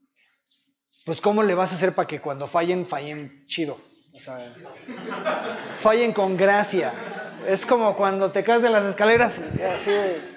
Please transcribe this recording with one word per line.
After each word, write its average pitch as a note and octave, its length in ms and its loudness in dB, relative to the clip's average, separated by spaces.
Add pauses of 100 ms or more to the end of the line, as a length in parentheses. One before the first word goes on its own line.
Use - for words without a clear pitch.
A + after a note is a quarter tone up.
(1040)
pues D#3+ 140 -6
¿cómo G#3 240 2
le G3 100 4
vas F#3 200 0
a - 20 -4
hacer F3+ 180 2
para F#3 140 0
que D3 140 -10
cuando C#3 260 -6
fallen, F3 380 0
fallen D3 640 -10
chido? D3 300 -4 (360)
O C3+ 60 -20
sea, C3 200 -14 (1400)
fallen A3 360 4
con F#3+ 240 0
gracia. G3 560 2 (540)
Es F#3+ 180 0
como A3+ 300 4
cuando G3 360 2
te G3 120 0
caes A#3 180 4
de A#3+ 80 4
las G#3 160 4
escaleras, G#3+ 520 4
así, F3+ 540 -4 (460)